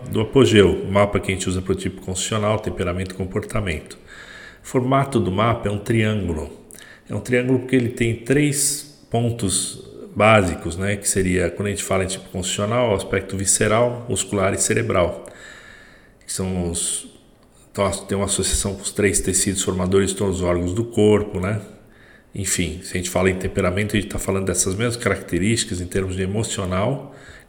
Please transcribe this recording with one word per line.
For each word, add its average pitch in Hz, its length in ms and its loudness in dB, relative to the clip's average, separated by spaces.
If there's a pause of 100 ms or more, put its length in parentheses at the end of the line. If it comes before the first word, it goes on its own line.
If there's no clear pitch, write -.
(120)
do 101 100 0
Apogeu, 107 500 8
o 82 200 -2
mapa 101 280 4
que 95 120 -2
a 92 40 0
gente 90 120 -6
usa 90 140 -2
para 92 100 -2
o 92 40 0
tipo - 260 -6
constitucional, 107 560 -2
temperamento 90 560 -4
e - 40 -18
comportamento. 95 760 -4
O - 760 -20
formato 131 520 2
do 98 120 0
mapa 110 380 0
é - 20 -2
um 104 60 -2
triângulo. 104 720 0 (560)
É - 60 -8
um 104 60 -2
triângulo 123 400 2
porque 120 160 0
ele 120 140 4
tem 113 260 0
três - 960 0
pontos 113 720 -2 (320)
básicos, 95 600 4
né, 98 200 -2
que 98 120 -6
seria, 90 440 2
quando 101 160 -4
a 101 40 0
gente 98 120 -6
fala 95 220 0
em - 20 -2
tipo - 220 -10
constitucional, 107 600 0
o 98 40 4
aspecto 98 420 -2
visceral, 110 720 2
muscular 98 440 0
e - 40 -2
cerebral, 101 680 0 (1000)
que - 80 -8
são 92 380 -2
os, - 360 -4 (640)
então, - 200 2
tem - 260 -4
uma 101 80 0
associação - 480 0
com 98 80 -10
os - 100 -6
três 101 280 4
tecidos 95 420 0
formadores 92 480 2
de - 60 -4
todos 92 220 -2
os 90 40 -4
órgãos 87 320 0
do 113 120 -2
corpo, 104 540 4
né? 104 220 -2 (760)
Enfim, 87 460 -2
se - 120 -10
a - 40 -2
gente 87 140 -4
fala 95 180 4
em 92 60 2
temperamento, 98 600 -2
a 107 40 2
gente 92 100 -4
tá - 80 -8
falando 95 280 -2
dessas 92 280 0
mesmas 113 240 -2
características 95 840 -2
em 90 60 -6
termos 92 300 -2
de 95 80 -2
emocional, 101 920 -2 (340)